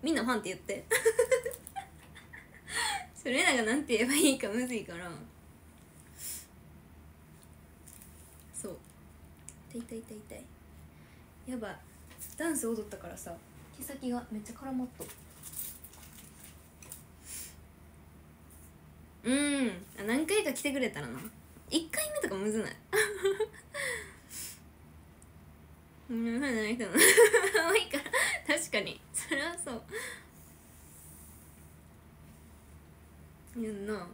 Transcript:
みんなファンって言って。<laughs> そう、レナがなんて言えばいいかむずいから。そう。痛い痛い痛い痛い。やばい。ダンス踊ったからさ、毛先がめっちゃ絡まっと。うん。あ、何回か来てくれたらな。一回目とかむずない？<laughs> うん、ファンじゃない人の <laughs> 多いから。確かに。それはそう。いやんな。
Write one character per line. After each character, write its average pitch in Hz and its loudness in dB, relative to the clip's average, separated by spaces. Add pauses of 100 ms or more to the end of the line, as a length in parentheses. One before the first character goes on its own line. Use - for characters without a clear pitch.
み 302 2
ん - 4
な 240 2
フ 240 2
ァ 247 4
ン - 2
っ - -4
て 180 -4
言 185 -6
っ - -16
て。 294 -8
<laughs> 440 4 (2250)
そ - -4
う、 - 2
レ 285 4
ナ 330 6
が 240 4
な 220 4
ん 294 2
て 233 4
言 233 4
え - 0
ば 277 2
い 294 8
い - -4
か 214 -2
む 233 0
ず 247 -4
い 208 -2
か 170 -10
ら。 175 -8 (3500)
そ - -8
う。 170 -8 (960)
痛 240 -8
い - -6
痛 233 -12
い 226 -6
痛 226 -12
い 214 -14
痛 - -16
い。 - -16 (1080)
や 254 -4
ば 214 -6
い。 - -10 (600)
ダ 320 0
ン 302 2
ス 233 0
踊 220 -2
っ - -4
た 202 -12
か 175 -12
ら - -12
さ、 170 -10 (440)
毛 262 -10
先 269 -6
が 240 -2
め 214 -6
っ 208 -8
ち 220 -12
ゃ - -10
絡 269 -10
ま 254 0
っ 247 -8 (100)
と。 - -10 (4000)
う 233 0
ん。 277 4 (280)
あ、 202 -8
何 254 2
回 392 4
か 285 0
来 - -4
て 285 0
く 277 0
れ 226 2
た 147 -8
ら 147 -6
な。 113 -8 (520)
一 320 2
回 622 -2 (180)
目 - 0
と - -2
か 190 -2
む 214 0
ず 214 0
な - -2
い？ - -8
<laughs> - -14 (3250)
う 240 -2
ん、 233 0
フ 285 0
ァ 277 0
ン 247 0
じ 220 2
ゃ - 0
な 214 0
い 226 2
人 240 -2
の 180 -4
<laughs> 392 8
多 392 6
い 440 2
か 285 -2
ら。 277 -6 (520)
確 - -4
か 214 2
に。 196 -6 (140)
そ - -2
れ 277 0
は 339 -2
そ 294 -6
う。 226 -8 (3750)
い 226 0
や 220 -2
ん 202 -6
な。 214 -2 (200)